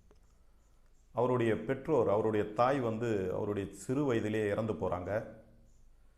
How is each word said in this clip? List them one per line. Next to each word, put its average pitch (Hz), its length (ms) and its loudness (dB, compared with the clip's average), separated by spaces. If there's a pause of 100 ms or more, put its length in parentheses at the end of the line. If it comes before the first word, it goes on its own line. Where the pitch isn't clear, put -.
(1120)
அவருடைய 117 520 2
பெற்றோர், 135 440 2
அவருடைய 107 440 2
தாய் 131 280 2
வந்து 110 540 -2
அவருடைய 101 380 -4
சிறு 135 320 -2
வயதிலே 110 440 0
இறந்து 107 240 -2
போறாங்க. 90 520 -4 (920)